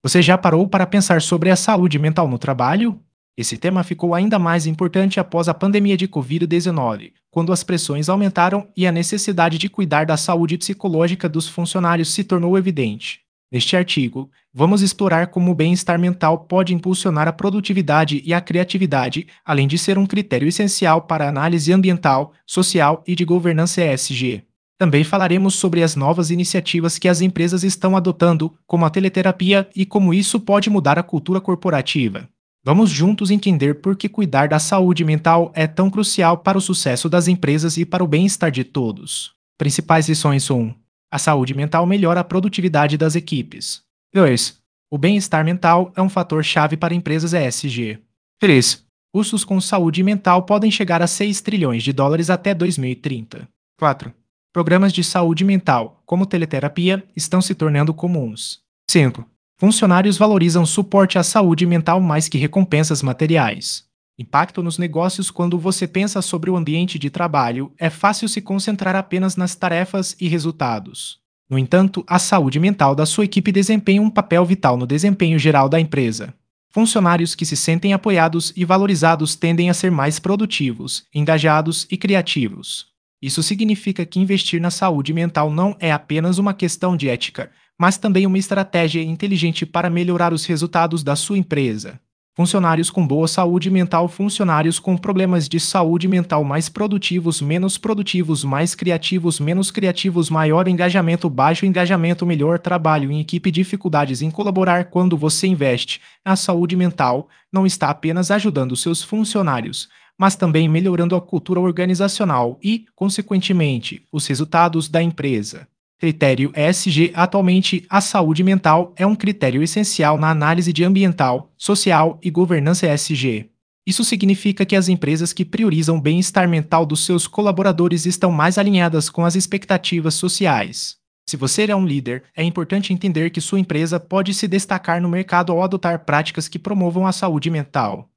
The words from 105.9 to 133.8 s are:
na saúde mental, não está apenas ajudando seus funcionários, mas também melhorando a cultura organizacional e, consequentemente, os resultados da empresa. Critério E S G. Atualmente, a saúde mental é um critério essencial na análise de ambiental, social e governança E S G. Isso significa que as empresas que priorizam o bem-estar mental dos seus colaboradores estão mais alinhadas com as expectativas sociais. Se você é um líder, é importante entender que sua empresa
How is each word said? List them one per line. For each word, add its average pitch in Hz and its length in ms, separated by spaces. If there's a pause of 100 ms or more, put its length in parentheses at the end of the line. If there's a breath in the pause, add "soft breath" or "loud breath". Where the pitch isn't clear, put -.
na 190 120
saúde 175 400
mental, 160 520 (240 soft breath)
não 190 140
está 175 240
apenas 160 400
ajudando 151 460
seus 165 260
funcionários, 185 880 (300 soft breath)
mas 190 160
também 160 320
melhorando 175 480
a 175 60
cultura 180 380
organizacional 180 1040
e, 220 220 (100)
consequentemente, 185 1080 (100)
os 147 140
resultados 160 640
da 160 100
empresa. 143 680 (320)
Critério 143 560
E 151 60
S 185 280
G. 165 240
Atualmente, 180 760
a 196 140
saúde 170 420
mental 180 520
é 185 100
um 214 100
critério 170 460
essencial 160 560
na 156 140
análise 160 420
de 156 100
ambiental, 180 720
social 165 680
e 180 80
governança 170 560
E - 20
S 147 240
G. 123 340 (380)
Isso 190 180
significa 196 640
que 196 100
as 185 140
empresas 160 420
que 185 140
priorizam 165 520
o 156 40
bem-estar 180 480
mental 165 340
dos 156 220
seus 175 220
colaboradores 175 800
estão 180 240
mais 165 260
alinhadas 175 540
com 170 120
as 170 120
expectativas 180 800
sociais. 160 800 (340)
Se 151 80
você 135 320
é 208 60
um 190 100
líder, 131 380 (120)
é 160 80
importante 175 480
entender 175 380
que 170 100
sua 196 200
empresa 165 400